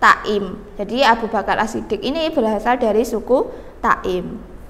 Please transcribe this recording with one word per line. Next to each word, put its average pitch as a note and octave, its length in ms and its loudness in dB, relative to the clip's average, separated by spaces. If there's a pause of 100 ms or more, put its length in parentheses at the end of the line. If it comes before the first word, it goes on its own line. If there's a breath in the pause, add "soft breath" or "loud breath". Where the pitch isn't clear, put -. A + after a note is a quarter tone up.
Taim. G3+ 560 2 (240)
Jadi A3+ 240 2
Abu A3+ 240 4
Bakar G3 320 0
As-Siddiq A3+ 400 -4
ini D#4 320 -2
berasal A#3+ 480 0
dari A3 240 2
suku A#3+ 400 0 (320 loud breath)
Taim. - 640 -2 (280)